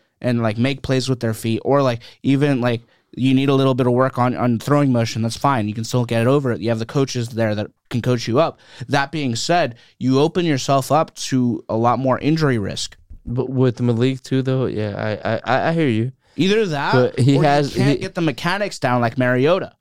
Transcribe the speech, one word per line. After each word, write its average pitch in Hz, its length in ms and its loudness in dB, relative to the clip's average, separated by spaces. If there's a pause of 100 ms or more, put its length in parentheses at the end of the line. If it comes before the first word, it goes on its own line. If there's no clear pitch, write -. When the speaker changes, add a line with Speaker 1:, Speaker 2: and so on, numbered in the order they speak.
(200)
Speaker 1:
and, 120 220 0
like, 110 160 0
make 131 240 0
plays 131 260 -2
with 127 120 -2
their 110 140 -2
feet, 113 300 -4
or, 139 180 2
like, 127 180 -2 (220)
even, 139 380 2
like, 120 200 0 (360)
you 131 180 2
need 135 160 2
a 139 40 4
little 135 200 4
bit 127 120 0
of 123 60 2
work 127 260 0
on, 123 160 0
on 117 240 0
throwing 143 320 2
motion. 113 320 0
That's 113 140 -4
fine. 120 320 0
You 104 60 -6
can 113 100 -8
still 123 200 -2
get 117 180 0
it 113 40 2
over 135 240 2
it. 87 100 -4
You 113 100 -2
have 113 100 0
the 113 60 -6
coaches 127 420 -2
there 110 260 -2
that 104 160 -6 (200)
can 120 120 -4
coach 123 240 -2
you 120 140 2
up. 160 180 -2 (300)
That 139 240 -2
being 135 240 -2
said, 160 400 0 (240)
you 131 180 2
open 165 280 2
yourself 139 440 0
up 156 260 0
to 123 520 -2
a 110 80 -2
lot 117 240 2
more 131 180 0
injury 143 400 0
risk. - 380 -6 (280)
Speaker 2:
But 120 260 -4
with 127 300 2
Malik 123 420 0
too, 131 200 -2
though, 131 240 0
yeah, 104 300 -4
I, 107 380 -4
I, - 100 -4
I, 117 240 0
I 165 40 0
hear 165 160 0
you. 117 220 0 (260)
Speaker 1:
Either 202 300 2
that, 156 260 -4
Speaker 2:
But - 280 2
he 135 160 4
Speaker 1:
or 151 80 4
Speaker 2:
has, 143 320 2
Speaker 1:
you 127 60 2
can't 135 160 4
Speaker 2:
he - 40 -12
Speaker 1:
get 185 140 -8
the 180 40 -2
mechanics 175 600 -2
down 123 200 0
like 117 160 -2
Mariota. 131 640 0